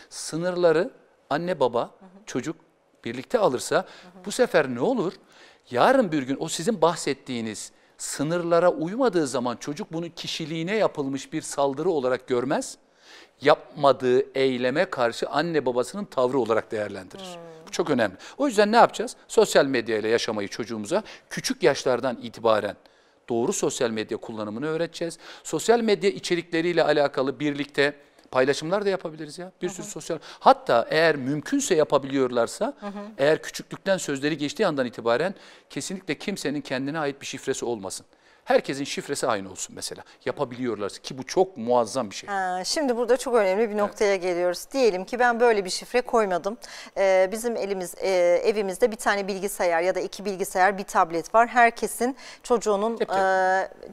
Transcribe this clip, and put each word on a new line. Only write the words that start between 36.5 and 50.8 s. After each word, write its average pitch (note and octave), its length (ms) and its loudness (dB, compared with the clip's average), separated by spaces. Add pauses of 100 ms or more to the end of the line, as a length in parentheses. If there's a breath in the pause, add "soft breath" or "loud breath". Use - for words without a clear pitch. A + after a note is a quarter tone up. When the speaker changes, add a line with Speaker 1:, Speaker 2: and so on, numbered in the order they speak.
Speaker 1:
kendine C#3 380 -6
ait C#3+ 220 -4
bir - 60 -14
şifresi - 380 -6
olmasın. G#2 420 -6 (380 soft breath)
Herkesin D3 400 0
şifresi C#3+ 420 -6
aynı G2 240 -2
olsun - 260 -12
mesela. - 260 -10 (220 soft breath)
Yapabiliyorlarsa A#2 800 -4
ki - 160 -12
bu C3 80 -10
çok F#3+ 300 0
muazzam A#2 540 0
bir - 40 -14
şey. - 140 -12
Speaker 2:
Ha, F#3 360 -4
şimdi C4 320 0
burada A#3+ 200 2
çok A#3+ 180 -4
önemli G3+ 280 4
bir A#3 40 0
Speaker 1:
Evet. G#3 100 -4
Speaker 2:
noktaya G3+ 400 0
geliyoruz. F3 560 -2
Diyelim G#3 320 2
ki A#3 140 -6
ben A#3+ 220 2
böyle A3 240 4
bir F#3 60 -8
şifre - 300 -2
koymadım. G#3 580 0 (380 loud breath)
Ee, F#3+ 360 4
bizim A3+ 240 -4
elimiz, F#3+ 420 -6
e, F#3 120 0 (340)
evimizde G#3 460 2
bir A3 60 -8
tane G3+ 320 0
bilgisayar F#3 540 0
ya F3+ 120 2
da F#3 60 -2
iki F#3+ 240 -8
bilgisayar, F#3+ 540 0
bir G3 60 -6